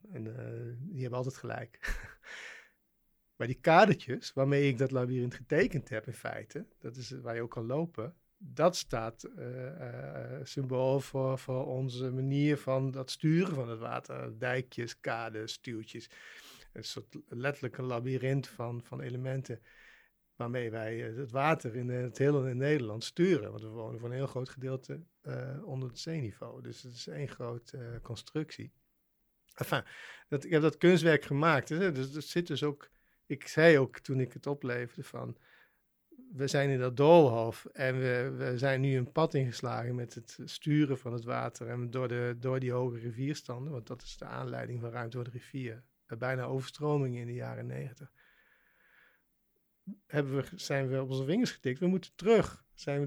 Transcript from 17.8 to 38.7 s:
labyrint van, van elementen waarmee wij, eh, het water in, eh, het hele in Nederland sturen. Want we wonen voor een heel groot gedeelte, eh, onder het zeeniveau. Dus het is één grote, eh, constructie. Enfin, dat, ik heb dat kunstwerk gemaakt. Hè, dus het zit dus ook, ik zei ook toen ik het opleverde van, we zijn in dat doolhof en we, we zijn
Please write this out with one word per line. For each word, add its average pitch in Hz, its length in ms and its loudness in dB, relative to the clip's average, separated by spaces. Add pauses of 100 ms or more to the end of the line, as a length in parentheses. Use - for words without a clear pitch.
labyrint 127 640 -2
van, 120 340 -8
van 131 180 -12
elementen 131 600 -6 (760)
waarmee 120 340 -4
wij, 113 400 -4
eh, 113 60 -8
het 131 140 -8
water 135 460 0
in, 123 140 -2
eh, 123 120 -2
het 120 160 -6
hele 135 320 4
in 120 60 -4
Nederland 127 480 0
sturen. 156 460 2
Want 107 120 -10
we 110 60 -10
wonen 113 320 -8
voor 120 80 -6
een 123 60 -6
heel 135 120 -2
groot 127 220 -4
gedeelte, 131 520 -8 (200)
eh, 131 440 -8
onder 131 240 -6
het 123 100 -16
zeeniveau. 123 640 -6
Dus 120 200 -12
het 127 120 -16
is 120 120 -14
één 147 220 -6
grote, - 480 -8
eh, 117 260 -10
constructie. 117 720 -8 (840)
Enfin, 135 300 -2 (440)
dat, 139 160 -2
ik - 60 -6
heb 156 120 6
dat 156 160 4
kunstwerk 165 460 8
gemaakt. 147 440 4
Hè, 175 240 0
dus 135 220 -2
het 151 100 -8
zit 175 220 0
dus 143 160 -4
ook, 147 280 -2 (360)
ik - 220 -6
zei 156 300 10
ook 131 200 2
toen 131 220 -2
ik 127 120 -2
het - 140 -10
opleverde 127 580 -4
van, 123 320 -10 (960)
we 139 140 -2
zijn 139 240 2
in 135 80 2
dat 127 180 0
doolhof 131 760 8
en 131 260 0
we, 127 380 0
we 127 220 -2
zijn 135 220 2